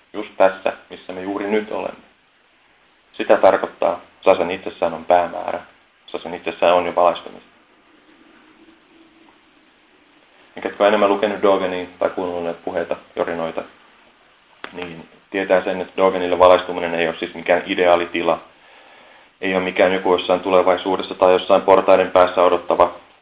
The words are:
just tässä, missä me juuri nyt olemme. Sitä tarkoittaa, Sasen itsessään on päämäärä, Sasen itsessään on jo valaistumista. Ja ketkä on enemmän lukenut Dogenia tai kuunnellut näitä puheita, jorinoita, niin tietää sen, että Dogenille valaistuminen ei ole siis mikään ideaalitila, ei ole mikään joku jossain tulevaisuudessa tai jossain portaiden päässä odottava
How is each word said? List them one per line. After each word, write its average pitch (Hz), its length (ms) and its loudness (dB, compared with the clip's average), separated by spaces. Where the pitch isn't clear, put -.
just 104 240 -12
tässä, - 360 0
missä 90 220 -18
me 92 100 -12
juuri 98 280 -6
nyt 107 200 -2
olemme. - 340 -10
Sitä 110 240 2
tarkoittaa, 95 640 0
Sasen 90 300 2
itsessään 90 440 -6
on 80 100 -14
päämäärä, 87 560 -2
Sasen 85 280 -12
itsessään 87 400 0
on 90 120 2
jo 85 80 -6
valaistumista. - 600 -2
Ja - 60 -14
ketkä - 220 -2
on 101 40 6
enemmän 104 200 2
lukenut 101 340 -2
Dogenia 92 440 0
tai 87 120 -2
kuunnellut 87 340 -6
näitä 85 200 -8
puheita, 85 320 -6
jorinoita, 85 460 -6
niin 85 360 -14
tietää 95 340 -2
sen, 92 160 -6
että - 160 -12
Dogenille 92 420 0
valaistuminen 90 560 4
ei 82 140 -2
ole 80 80 -6
siis - 180 -10
mikään 87 320 -2
ideaalitila, 87 720 0
ei 95 140 -4
ole 92 100 -2
mikään 92 280 0
joku 92 200 -2
jossain 90 280 0
tulevaisuudessa 92 760 0
tai 92 180 4
jossain 92 300 2
portaiden 95 480 4
päässä 92 320 2
odottava 87 520 2